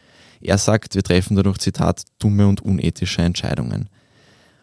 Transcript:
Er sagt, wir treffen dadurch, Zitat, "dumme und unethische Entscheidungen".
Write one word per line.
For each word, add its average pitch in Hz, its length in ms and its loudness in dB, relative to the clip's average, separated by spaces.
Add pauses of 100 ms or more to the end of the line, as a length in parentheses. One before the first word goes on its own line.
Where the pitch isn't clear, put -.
(420)
Er 98 160 0
sagt, - 380 0
wir 95 80 0
treffen 92 320 2
dadurch, 98 240 2
Zitat, - 440 -2 (160)
"dumme 101 280 4
und 98 140 2
unethische 90 600 -2
Entscheidungen". 71 680 -2 (720)